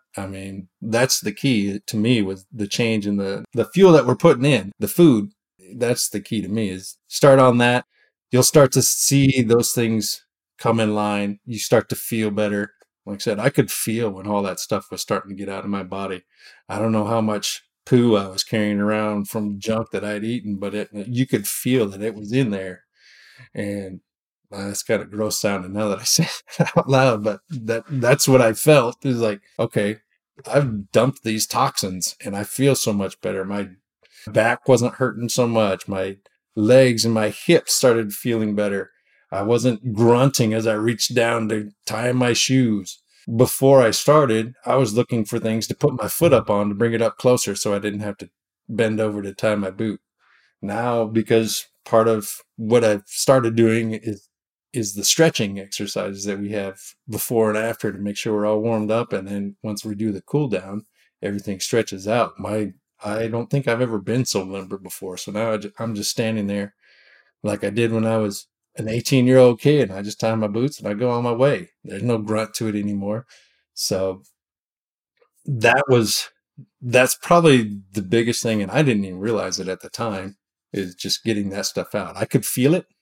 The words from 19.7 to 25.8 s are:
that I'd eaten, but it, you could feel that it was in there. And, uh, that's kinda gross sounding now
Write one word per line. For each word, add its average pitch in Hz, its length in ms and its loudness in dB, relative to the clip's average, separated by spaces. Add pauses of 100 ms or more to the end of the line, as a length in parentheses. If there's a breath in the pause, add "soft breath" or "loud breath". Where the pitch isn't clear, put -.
that 98 120 -6
I'd 104 220 -6
eaten, 104 320 -6
but 101 160 -8
it, 104 200 -6
you 120 340 -4
could 104 200 0
feel 123 420 0
that 98 120 -12
it 107 140 -6
was 104 180 -12
in 131 160 2
there. 95 360 -8 (680 soft breath)
And, 101 480 -8 (500)
uh, 101 160 -10
that's 98 160 -8
kinda 101 220 -2
gross 104 340 -6
sounding 98 340 -4
now 104 160 -2